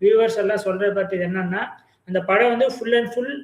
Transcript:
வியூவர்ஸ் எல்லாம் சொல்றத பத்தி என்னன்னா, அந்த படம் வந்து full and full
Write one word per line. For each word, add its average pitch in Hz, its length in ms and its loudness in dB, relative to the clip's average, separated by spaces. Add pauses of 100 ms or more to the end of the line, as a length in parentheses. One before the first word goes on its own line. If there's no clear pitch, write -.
வியூவர்ஸ் 220 360 4
எல்லாம் 202 260 0
சொல்றத 196 300 0
பத்தி 190 240 -2
என்னன்னா, 180 440 -4 (460)
அந்த 180 140 -2
படம் 220 300 2
வந்து 240 180 2
full 226 240 -4
and 233 160 2
full 247 200 -4 (140)